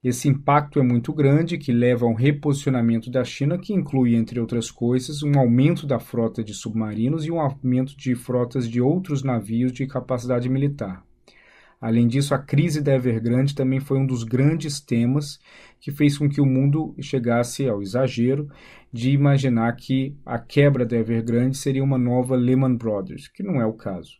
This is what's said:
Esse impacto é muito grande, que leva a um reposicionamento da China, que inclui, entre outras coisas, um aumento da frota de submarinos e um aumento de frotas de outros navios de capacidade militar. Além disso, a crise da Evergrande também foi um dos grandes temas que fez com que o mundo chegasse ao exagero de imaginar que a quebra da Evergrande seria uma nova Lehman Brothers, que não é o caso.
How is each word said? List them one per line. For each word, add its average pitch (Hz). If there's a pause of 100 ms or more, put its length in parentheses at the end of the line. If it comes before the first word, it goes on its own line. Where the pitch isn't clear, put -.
Esse 123
impacto 143
é 135
muito 123
grande, 151
que -
leva 120
a -
um 113
reposicionamento 131
da 123
China, 151
que 202
inclui, 135
entre 113
outras 113
coisas, 127
um 143
aumento 135
da 135
frota 113
de 104
submarinos 113
e 165
um 170
aumento 131
de 127
frotas 123
de 120
outros 147
navios 117
de 131
capacidade 123
militar. 131 (760)
Além 117
disso, 139
a -
crise 151
da 139
Evergrande 123
também 131
foi 135
um 135
dos 127
grandes 143
temas 127 (400)
que -
fez 143
com 147
que 143
o 139
mundo 139
chegasse 120
ao 101
exagero 127 (440)
de 120
imaginar 135
que 135
a 120
quebra 139
da 117
Evergrande 117
seria 135
uma 135
nova 123
Lehman 127
Brothers, 101
que -
não 175
é 113
o 113
caso. 92